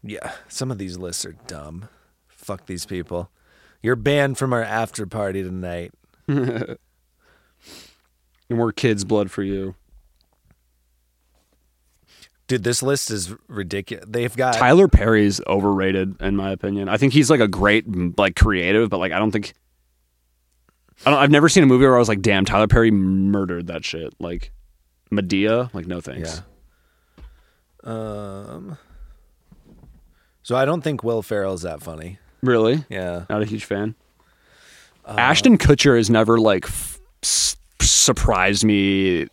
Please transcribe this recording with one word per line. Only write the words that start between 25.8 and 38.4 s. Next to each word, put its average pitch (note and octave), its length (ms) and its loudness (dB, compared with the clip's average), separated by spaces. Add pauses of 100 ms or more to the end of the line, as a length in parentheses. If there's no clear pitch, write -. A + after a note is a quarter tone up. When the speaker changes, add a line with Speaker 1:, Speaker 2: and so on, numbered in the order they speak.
Speaker 2:
no F2+ 140 -8
thanks. D#2+ 400 -12 (1400)
Speaker 1:
Yeah. A2+ 60 -12
Um, A2 840 -14 (1700)
so A#2+ 140 -4
I C3+ 80 2
don't D#3+ 160 -2
think D3 200 -6
Will A2+ 200 -2
Ferrell's G2 400 -4
that D#2+ 200 -10
funny. E2 380 -16 (220)
Speaker 2:
Really? B2+ 480 2
Speaker 1:
Yeah. F2+ 400 -8
Speaker 2:
Not G#2+ 120 -2
a G#2+ 40 -2
huge G#2+ 180 -10
fan. G#2 320 -6 (1080)
Speaker 1:
Uh, A2 120 -10
Speaker 2:
Ashton D#3+ 400 4
Kutcher C#3+ 380 6
has A2 140 2
never, A2+ 280 4
like, G#2+ 280 2
f-, - 340 -10 (240)
s-, - 320 -2 (260)
surprised G2+ 840 2